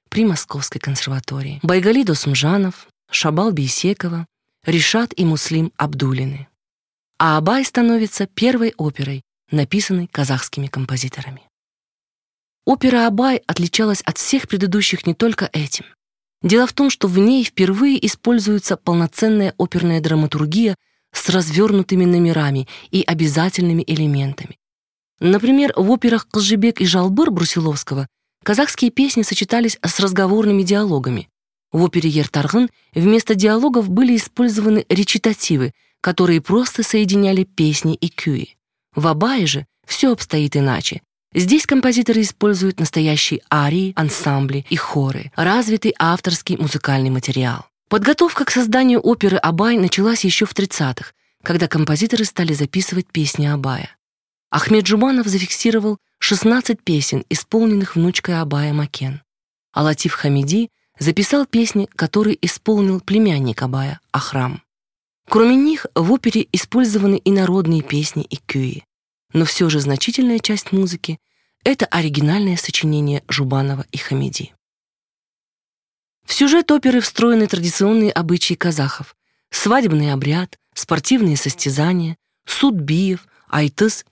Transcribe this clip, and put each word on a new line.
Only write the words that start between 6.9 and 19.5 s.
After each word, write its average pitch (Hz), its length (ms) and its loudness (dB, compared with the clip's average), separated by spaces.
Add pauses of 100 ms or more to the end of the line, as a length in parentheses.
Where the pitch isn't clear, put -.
А 160 200 0
«Абай» 226 280 0
становится 233 640 0
первой 233 500 0
оперой, 139 460 -6 (280)
написанной 175 560 -2
казахскими 135 600 -4
композиторами. 131 760 -8 (1200)
Опера 254 420 2
«Абай» 233 420 0
отличалась 196 560 -2
от - 140 -6
всех - 300 -2
предыдущих 190 580 -2
не 170 80 0
только 226 380 -2
этим. 151 320 -6 (580)
Дело 220 240 4
в 247 60 -6
том, 277 180 0
что 202 200 -2
в 180 100 2
ней 240 240 4
впервые 214 640 0
используется 208 680 0
полноценная 190 800 0